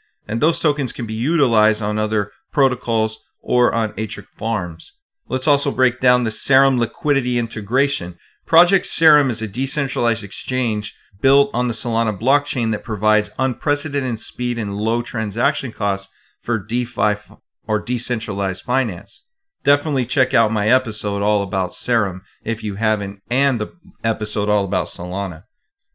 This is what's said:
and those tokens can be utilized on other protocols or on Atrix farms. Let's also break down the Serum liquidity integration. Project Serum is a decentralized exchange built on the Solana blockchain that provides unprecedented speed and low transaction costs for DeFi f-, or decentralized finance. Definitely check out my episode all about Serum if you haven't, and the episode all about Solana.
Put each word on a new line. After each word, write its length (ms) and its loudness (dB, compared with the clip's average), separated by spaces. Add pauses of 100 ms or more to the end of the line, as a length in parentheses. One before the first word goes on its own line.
(280)
and 120 -4
those 200 2
tokens 340 0
can 120 -6
be 80 -6
utilized 680 2
on 180 -2
other 320 -2 (200)
protocols 680 0 (220)
or 320 2
on 200 -2
Atrix 340 -8
farms. 640 -6 (340)
Let's 200 -2
also 220 2
break 300 0
down 240 4
the 80 0
Serum 480 2
liquidity 580 0
integration. 800 -2 (280)
Project 400 4
Serum 440 4
is 120 -2
a 60 -2
decentralized 760 -2
exchange 720 -4 (240)
built 340 4
on 140 0
the 60 0
Solana 440 0
blockchain 540 0
that 120 -4
provides 540 0
unprecedented 800 -2
speed 380 -4
and 200 -4
low 240 2
transaction 680 -4
costs 420 -4 (260)
for 180 -2
DeFi 440 -4
f-, 360 -2 (300)
or 120 2
decentralized 840 -4
finance. 600 -4 (400)
Definitely 420 2
check 280 0
out 180 4
my 180 0
episode 520 0
all 200 4
about 320 -2
Serum 480 -2 (220)
if 200 -4
you 120 -4
haven't, 540 -2
and 300 0
the 140 -4 (300)
episode 460 -2
all 160 2
about 220 -2
Solana. 560 -6 (520)